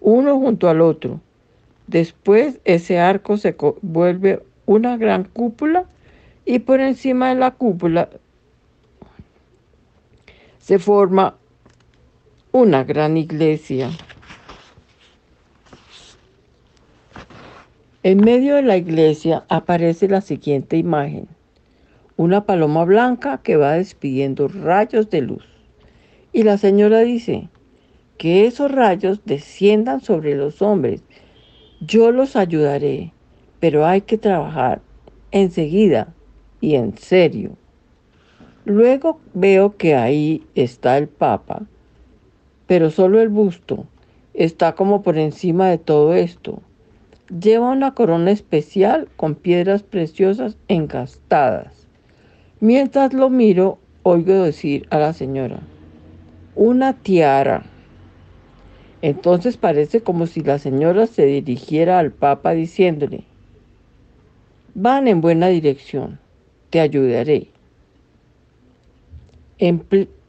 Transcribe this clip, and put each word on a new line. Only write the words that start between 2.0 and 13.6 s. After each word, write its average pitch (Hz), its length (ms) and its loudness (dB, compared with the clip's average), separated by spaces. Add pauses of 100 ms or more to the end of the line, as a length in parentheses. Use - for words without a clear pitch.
ese 175 340 0
arco 196 380 0
se 185 200 -4
co-, - 260 -2
vuelve 180 600 -2 (240)
una 233 300 2
gran 202 280 -2
cúpula 294 600 -4 (600)
y 233 160 -2
por 262 200 2
encima 262 500 -2
de 254 60 -2
la 254 160 0
cúpula 175 560 -2 (2500)
se 196 200 0
forma 190 580 2 (1160)
una 185 320 4
gran 151 320 -2
iglesia. 156 720 -4 (4000)